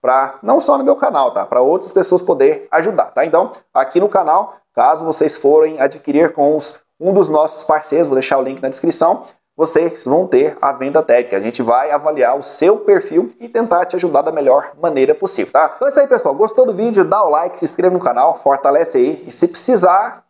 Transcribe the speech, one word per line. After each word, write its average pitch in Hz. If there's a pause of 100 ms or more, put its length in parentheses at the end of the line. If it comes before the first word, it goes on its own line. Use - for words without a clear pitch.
pra, 135
não 240
só 277
no 269
meu 277
canal, 151
tá? 98
Pra -
outras 165
pessoas 180
poderem 147
ajudar, 165
tá? 135
Então, 165 (200)
aqui 135
no 208
canal, 185 (180)
caso 160
vocês 156
forem 156
adquirir 143
com 147
os, - (240)
um 180
dos 185
nossos 156
parceiros, 151
vou 135
deixar 135
o 131
link 135
na 131
descrição, 165 (320)
vocês 160
vão 156
ter 143
a 139
venda 135
técnica. 120
A 98
gente 117
vai 127
avaliar 143
o 143
seu 202
perfil 185 (100)
e 233
tentar 226
te 175
ajudar 160
da 160
melhor 143 (100)
maneira 147
possível, -
tá? 151
Então 262
é 285
isso 277
aí, 185
pessoal. 165
Gostou 208
do 220
vídeo? 202
Dá 190
o 180
like, 160
se -
inscreva 180
no 180
canal, 131
fortalece 139
aí. 131
E -
se -
precisar, 196